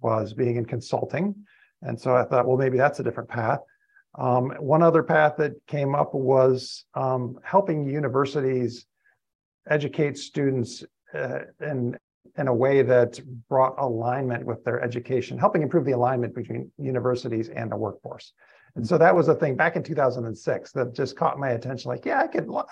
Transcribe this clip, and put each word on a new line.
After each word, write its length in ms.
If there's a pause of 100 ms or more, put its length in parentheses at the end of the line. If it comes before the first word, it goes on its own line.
was 320
being 240
in 80
consulting. 720 (480)
And 180
so 160
I 80
thought, 220
well, 100
maybe 220
that's 220
a 20
different 260
path. 320 (580)
Um, 400
one 240
other 200
path 340
that 160 (140)
came 280
up 200
was, 800
um, 480
helping 440
universities 1000 (800)
educate 480
students, 640 (320)
uh, 260 (200)
in, 340 (440)
in 100
a 60
way 260
that 400 (300)
brought 280
alignment 680
with 180
their 160
education, 560
helping 240
improve 240
the 80
alignment 420
between 440
universities 720
and 200
the 60
workforce. 560 (420)
And 120
so 100
that 180
was 140
a 60
thing 200
back 220
in 60
two 120
thousand 300
and 120
six 360
that 220
just 200
caught 240
my 120
attention. 400
Like, 160
"Yeah, 140
I 60
could, 220 (240)